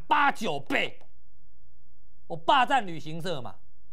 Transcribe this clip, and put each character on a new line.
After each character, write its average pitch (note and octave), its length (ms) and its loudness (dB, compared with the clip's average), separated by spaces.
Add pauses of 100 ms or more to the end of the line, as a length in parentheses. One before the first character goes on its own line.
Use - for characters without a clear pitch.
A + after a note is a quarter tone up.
八 C#4+ 240 6
九 D#3+ 300 0
倍。 F#3+ 400 0 (1300)
我 E3+ 80 -4
霸 B3+ 280 4
占 B3 220 2
旅 E3 140 -2
行 D#3 200 -2
社 D#3 200 -2
嘛， G#2 160 -4 (360)